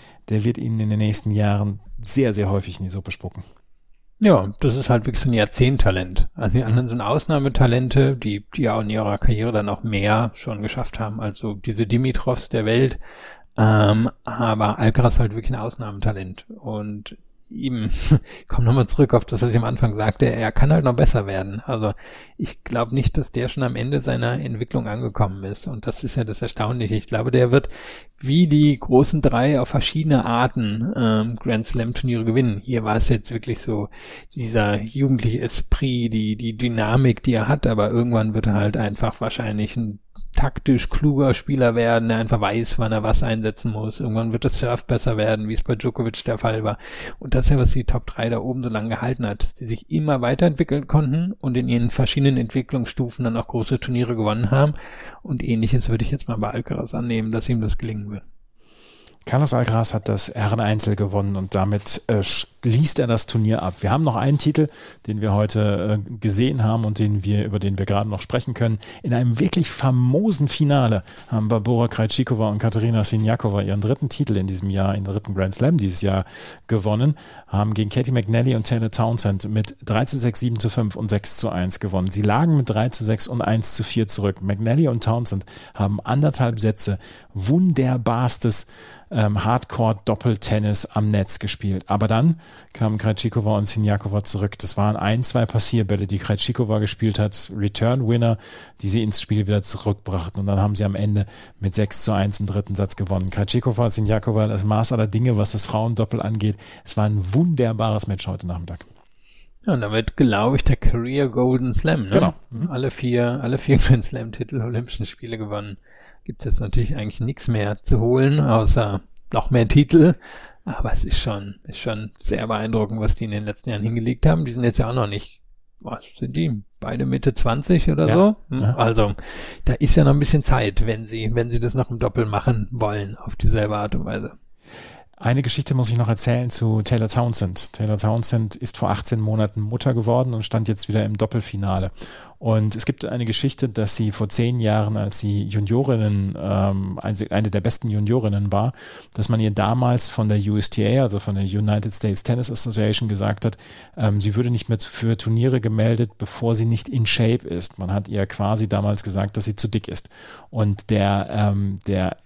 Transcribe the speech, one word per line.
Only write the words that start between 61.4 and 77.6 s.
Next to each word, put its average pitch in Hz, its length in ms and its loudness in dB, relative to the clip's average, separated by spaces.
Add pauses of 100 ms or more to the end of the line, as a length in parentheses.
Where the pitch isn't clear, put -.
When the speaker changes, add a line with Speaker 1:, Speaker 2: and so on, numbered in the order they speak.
Speaker 1:
damit, 98 520 0
äh, 104 160 2
schließt - 760 0
er 131 80 2
das 117 200 0
Turnier 110 360 0
ab. 92 180 -4
Wir 95 100 0
haben 139 120 2
noch 131 140 2
einen 139 220 2
Titel, 151 300 2 (380)
den 107 140 -4
wir 104 140 2
heute, 104 640 2
äh, 113 180 -10
gesehen 113 460 0
haben 110 200 0
und 107 140 -2
den 104 240 0
wir, 104 220 0
über 104 140 -2
den 98 200 -2
wir 98 60 -2
gerade 101 240 0
noch 101 140 -6
sprechen 127 320 -4
können. 113 240 0 (240)
In 120 100 -2
einem 123 260 2
wirklich - 320 0
famosen 135 800 2
Finale 131 560 2 (240)
haben 107 200 0
Barbora 117 400 2
Krejcikova 110 600 0
und 104 100 -2
Katerina 113 460 0
Siniakova 107 560 0
ihren 98 220 -2
dritten 123 260 0
Titel 113 300 0
in 95 80 -2
diesem 95 240 -4
Jahr, 98 240 0
ihren 98 100 -4
dritten 98 300 -6
Grand 95 200 -2
Slam 160 220 2
dieses 95 240 0
Jahr 95 240 2 (420)
gewonnen, 110 480 0 (320)
haben 104 280 0